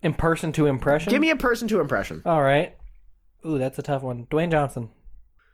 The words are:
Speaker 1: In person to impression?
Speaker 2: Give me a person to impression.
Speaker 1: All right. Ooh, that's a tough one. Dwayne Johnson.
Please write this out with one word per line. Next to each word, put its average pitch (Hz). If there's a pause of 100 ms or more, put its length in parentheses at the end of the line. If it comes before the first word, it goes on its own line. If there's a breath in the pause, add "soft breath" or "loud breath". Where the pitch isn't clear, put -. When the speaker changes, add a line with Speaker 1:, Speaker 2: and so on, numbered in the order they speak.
Speaker 1:
In 160
person 165
to 151
impression? 143
Speaker 2:
Give 262
me 320
a 311
person 240
to 208
impression. 107
Speaker 1:
All 160
right. 143 (680)
Ooh, 156
that's 131
a 143
tough 139
one. 120
Dwayne 165
Johnson. 139 (640)